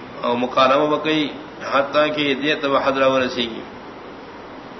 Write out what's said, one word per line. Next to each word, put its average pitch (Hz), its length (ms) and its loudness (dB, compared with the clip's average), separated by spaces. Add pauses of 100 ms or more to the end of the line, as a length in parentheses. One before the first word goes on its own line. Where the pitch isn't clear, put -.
(200)
اور 120 160 0
مکالمہ 135 600 4
بکئی، 156 320 0 (440)
حتیٰ 147 440 2
کہ 143 180 2
دیت 147 300 0
و 139 120 2
حضرہ 135 320 4
ورسی 127 340 2
گی۔ 110 180 -6 (1200)